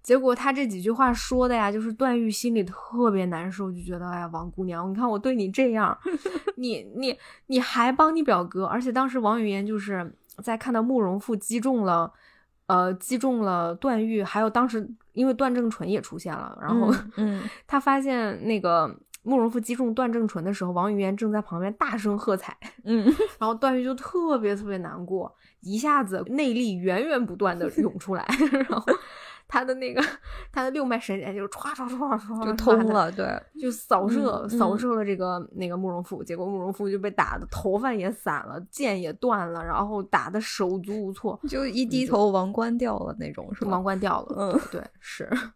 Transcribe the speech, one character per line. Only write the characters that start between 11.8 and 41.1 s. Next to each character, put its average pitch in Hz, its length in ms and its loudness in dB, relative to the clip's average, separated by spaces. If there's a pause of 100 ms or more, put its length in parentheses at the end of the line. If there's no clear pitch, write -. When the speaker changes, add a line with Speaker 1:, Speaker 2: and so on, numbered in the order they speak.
Speaker 1:
了， 170 280 2 (560)
呃， 185 260 4
击 240 240 -4
中 247 240 2
了 175 340 0
段 226 280 0
誉， 220 200 0
还 202 160 -2
有 220 100 4
当 240 180 4
时 220 220 -4 (220)
因 262 160 2
为 262 60 4
段 247 200 2
正 240 160 2
淳 175 180 -6
也 196 120 2
出 - 180 -10
现 175 160 -8
了， - 280 -10
然 156 120 0
后， 233 140 6 (300)
Speaker 2:
嗯， 202 240 0
嗯。 214 140 -8
Speaker 1:
<laughs> - 120 -20
他 285 100 0
发 269 240 4
现 247 460 0
那 220 120 2
个 170 380 4 (260)
慕 262 140 4
容 226 140 4
复 240 80 0
击 233 160 -4
中 240 180 0
段 240 180 2
正 233 140 2
淳 190 160 -2
的 190 120 -2
时 190 100 -4
候， 180 80 -2
王 180 200 2
语 202 60 0
嫣 196 180 2
正 220 140 -2
在 214 120 0
旁 175 180 -6
边 190 140 -2
大 254 240 -2
声 208 200 0
喝 208 200 0
彩。 - 200 -12 (280)
Speaker 2:
嗯。 220 180 2
Speaker 1:
<laughs> 311 340 4
然 220 100 -4
后 233 60 0
段 254 240 2
誉 247 60 0
就 262 100 -2
特 311 460 0
别， 202 160 0
特 208 80 -10
别 202 140 -6
难 175 280 -8
过， 185 300 -6 (240)
一 196 180 -6
下 285 240 2
子 190 280 -2
内 269 240 2
力 233 180 0
源 185 340 0
源 269 180 0
不 180 120 -4
断 185 240 0
地 170 100 -2 (120)
涌 180 180 0
出 190 160 -4
来， - 100 -4 (140)
<laughs> 294 100 4 (200)
然 226 100 0
后 - 60 -8 (680)
他 254 140 0
的 262 80 -2
那 254 180 -4
个， 254 80 0 (520)
他 269 100 -2
的 262 80 0
六 277 160 -2
脉 240 140 0
神 196 200 -4
剑 202 160 -6
就 202 120 -4
唰 - 260 -8
唰 254 160 -8
唰 262 300 -2
唰 220 260 -6
Speaker 2:
就 220 80 0
通 226 400 6
了， 175 180 4
对。 190 140 -4 (340)
Speaker 1:
就 254 120 -2
扫 202 360 0
射， 254 360 0
Speaker 2:
嗯， - 40 -8
嗯。 - 20 -6 (100)
Speaker 1:
扫 202 180 4
射 247 160 0
了 214 100 0
这 202 140 0
个， 180 260 -2 (120)
那 185 120 -6
个 175 80 -6
慕 190 140 -2
容 175 140 -4
复， - 200 -10
结 170 140 -6
果 180 80 -6
慕 196 140 -4
容 185 120 -4
复 202 160 -4
就 196 120 -2
被 202 100 -4
打 - 260 0
得 - 140 -8
头 196 260 0
发 254 160 2
也 202 200 0
散 156 340 -4
了， 151 240 -10
剑 202 320 -2
也 160 120 -4
断 202 380 0
了， 165 140 -6
然 190 220 0
后 208 160 -4
打 170 260 0
得 202 100 -2
手 190 380 -2
足 202 260 -6
无 196 80 -6